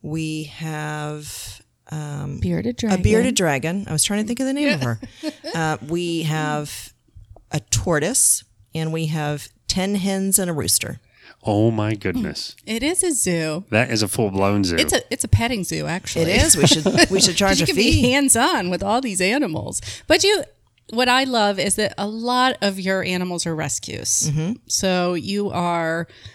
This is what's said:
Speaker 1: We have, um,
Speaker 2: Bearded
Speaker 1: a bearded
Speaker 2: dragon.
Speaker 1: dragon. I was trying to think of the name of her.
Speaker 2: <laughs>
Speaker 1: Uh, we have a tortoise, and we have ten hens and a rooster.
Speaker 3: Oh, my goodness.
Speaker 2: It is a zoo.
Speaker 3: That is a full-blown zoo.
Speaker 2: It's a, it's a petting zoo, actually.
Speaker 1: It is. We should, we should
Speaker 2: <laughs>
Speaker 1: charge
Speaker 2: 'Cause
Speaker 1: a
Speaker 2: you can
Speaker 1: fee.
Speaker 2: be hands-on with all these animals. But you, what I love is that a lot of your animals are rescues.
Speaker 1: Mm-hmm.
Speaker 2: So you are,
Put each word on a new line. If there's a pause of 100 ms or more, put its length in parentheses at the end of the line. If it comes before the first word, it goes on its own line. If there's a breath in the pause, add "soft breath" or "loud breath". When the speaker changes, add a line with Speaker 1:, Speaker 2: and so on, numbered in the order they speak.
Speaker 1:
We
have, (280)
um,
Speaker 2:
Bearded
Speaker 1:
a
bearded
Speaker 2:
dragon.
Speaker 1:
dragon.
I
was
trying
to
think
of
the
name
of
her.
Speaker 2:
<laughs>
Speaker 1:
Uh, (120)
we
have (600)
a
tortoise, (320)
and
we
have (200)
ten
hens
and
a
rooster. (480 loud breath)
Speaker 3:
Oh,
my
goodness. (100)
Speaker 2:
It
is
a
zoo.
Speaker 3:
That
is
a
full-blown
zoo.
Speaker 2:
It's
a, (120)
it's
a
petting
zoo,
actually. (100)
Speaker 1:
It
is.
We
should, (260)
we
should
Speaker 2:
<laughs>
Speaker 1:
charge
Speaker 2:
'Cause
Speaker 1:
a
Speaker 2:
you
can
Speaker 1:
fee.
Speaker 2:
be
hands-on
with
all
these
animals. (280 loud breath)
But
you, (480)
what
I
love
is
that
a
lot
of
your
animals
are
rescues.
Speaker 1:
Mm-hmm. (120)
Speaker 2:
So
you
are, (260 loud breath)